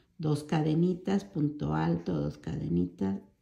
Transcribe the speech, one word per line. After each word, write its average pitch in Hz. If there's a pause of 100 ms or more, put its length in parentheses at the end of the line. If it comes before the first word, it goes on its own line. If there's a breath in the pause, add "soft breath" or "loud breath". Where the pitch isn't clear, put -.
(180 loud breath)
dos 151
cadenitas, 175
punto 147
alto, 165
dos 73
cadenitas, - (220)